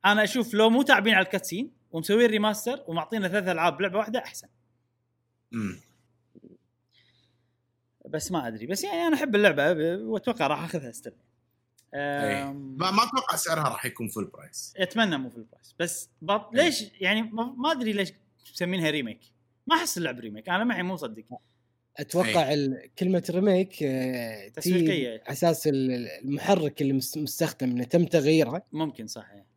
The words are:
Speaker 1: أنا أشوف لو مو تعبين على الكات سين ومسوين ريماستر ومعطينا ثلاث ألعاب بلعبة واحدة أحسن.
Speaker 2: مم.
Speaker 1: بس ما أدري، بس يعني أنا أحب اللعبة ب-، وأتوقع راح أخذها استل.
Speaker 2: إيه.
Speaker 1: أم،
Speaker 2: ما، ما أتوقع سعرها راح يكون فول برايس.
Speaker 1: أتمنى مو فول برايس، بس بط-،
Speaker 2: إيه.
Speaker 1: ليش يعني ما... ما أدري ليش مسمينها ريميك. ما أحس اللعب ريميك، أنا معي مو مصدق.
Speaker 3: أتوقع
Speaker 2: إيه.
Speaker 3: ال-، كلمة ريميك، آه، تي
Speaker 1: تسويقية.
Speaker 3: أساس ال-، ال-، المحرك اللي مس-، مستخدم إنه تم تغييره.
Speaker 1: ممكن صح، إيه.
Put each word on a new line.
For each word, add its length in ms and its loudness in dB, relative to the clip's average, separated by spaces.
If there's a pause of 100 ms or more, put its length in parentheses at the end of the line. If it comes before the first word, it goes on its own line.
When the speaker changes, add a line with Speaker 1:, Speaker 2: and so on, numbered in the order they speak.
Speaker 1:
أنا 200 6
أشوف 300 -2
لو 160 6
مو 120 4
تعبين 320 6
على 100 6
الكات 220 -4
سين 260 -6 (180)
ومسوين 400 4
ريماستر 560 0
ومعطينا 420 -2
ثلاث 200 0
ألعاب 280 2
بلعبة 220 -2
واحدة 200 -2
أحسن. 300 -12 (1040)
Speaker 2:
مم. 280 -6 (2250)
Speaker 1:
بس 240 -6
ما 160 -2
أدري، 180 -10
بس 180 -4
يعني 220 -2
أنا 100 2
أحب 180 -2
اللعبة 380 6
ب-، 280 0
وأتوقع 460 -2
راح 180 0
أخذها 260 -8
استل. 220 -16 (800)
Speaker 2:
إيه. 560 -4
Speaker 1:
أم، 260 -12
Speaker 2:
ما، 140 -2
ما 120 4
أتوقع 340 -2
سعرها 320 0
راح 180 -6
يكون 220 -8
فول 160 -6
برايس. 520 -16
Speaker 1:
أتمنى 420 0
مو 120 -6
فول 120 -16 (100)
برايس، 260 -20
بس 320 -6 (120)
بط-، 320 -2
Speaker 2:
إيه. 100 6
Speaker 1:
ليش 200 0 (160)
يعني 220 2
ما... 220 -4
ما 280 -2
أدري 200 -2
ليش 200 -2 (400)
مسمينها 380 0
ريميك. 300 -4 (460)
ما 100 4
أحس 220 -2
اللعب 220 -4
ريميك، 280 -12
أنا 160 2
معي 180 0
مو 120 -2
مصدق. 300 -10 (720)
Speaker 3:
أتوقع 520 2
Speaker 2:
إيه. 60 2
Speaker 3:
ال-، 440 -2
كلمة 320 2
ريميك، 520 2
آه، 640 -4
تي 20 -20
Speaker 1:
تسويقية. 760 0
Speaker 3:
أساس 400 0
ال-، 240 2
ال-، 340 -6
المحرك 580 0
اللي 100 2
مس-، 240 -2
مستخدم 540 -2
إنه 140 -2
تم 200 4
تغييره. 680 2
Speaker 1:
ممكن 340 -6
صح، 240 -16
إيه. 160 -20 (100)